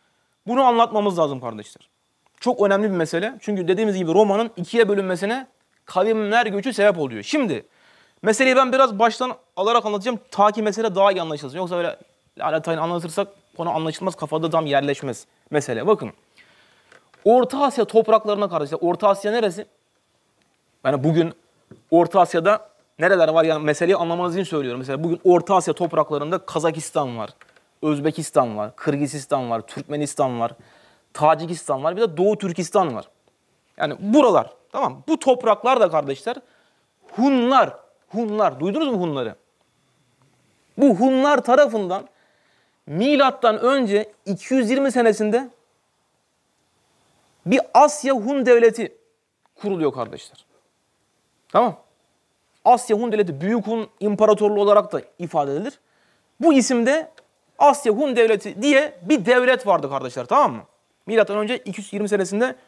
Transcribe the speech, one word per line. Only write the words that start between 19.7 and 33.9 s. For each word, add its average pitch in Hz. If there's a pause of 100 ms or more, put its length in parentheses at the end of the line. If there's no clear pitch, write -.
Yani 135
bugün 165 (580)
Orta 170
Asya'da 190 (300)
nereler 170
var? 160
Yani 156
meseleyi 170
anlamanız 170
için 190
söylüyorum. 131
Mesela 135
bugün 170
Orta 180
Asya 170
topraklarında 156
Kazakistan 151
var, 107 (520)
Özbekistan 147
var, 107
Kırgızistan 139
var, 113
Türkmenistan 139
var, 117 (600)
Tacikistan 156
var, 170
bir 214
de 180
Doğu 202
Türkistan 175
var. - (680)
Yani 147